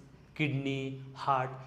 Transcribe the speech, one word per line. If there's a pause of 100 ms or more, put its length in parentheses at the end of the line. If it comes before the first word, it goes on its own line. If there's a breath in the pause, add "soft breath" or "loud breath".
(360)
किडनी, (140)
हार्ट (160)